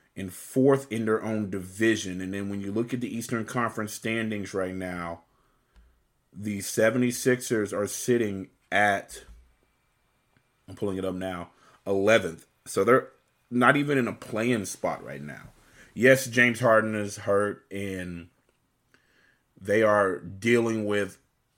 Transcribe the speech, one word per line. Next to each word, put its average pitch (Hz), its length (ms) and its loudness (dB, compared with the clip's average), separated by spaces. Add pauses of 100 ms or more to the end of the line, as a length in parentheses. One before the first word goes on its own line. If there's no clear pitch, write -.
(160)
and 95 160 -8
fourth 135 580 2
in 113 140 -2
their 110 180 0
own 107 280 -2
division. 98 720 -2
And 95 100 -8
then 98 160 -6
when 101 140 -6
you 98 100 -8
look 117 220 -2
at 123 60 -6
the 123 140 -6
Eastern 117 300 -6
Conference 113 480 -4
standings 110 600 -6
right 92 200 -4
now, 90 480 -8 (1080)
the 101 280 -6
seventy-sixers 120 1120 0
are 101 140 -2
sitting 104 600 -2 (220)
at, 101 540 0 (1400)
I'm 98 80 -16
pulling 98 200 -4
it 92 80 -4
up 92 120 -4
now, 92 340 -8 (340)
eleventh. 98 640 2 (180)
So - 200 -2
they're 123 240 6 (420)
not 123 260 4
even 143 220 0
in 120 100 0
a 98 40 -6
play-in 113 520 -2
spot - 400 -6
right 71 160 -10
now. 71 300 -14 (440)
Yes, 127 320 6
James 120 340 2
Harden 110 340 4
is 104 240 -4
hurt, 101 520 0
and 90 580 -8 (1300)
they 104 220 2
are 104 380 2
dealing 110 680 0
with 101 320 -2 (400)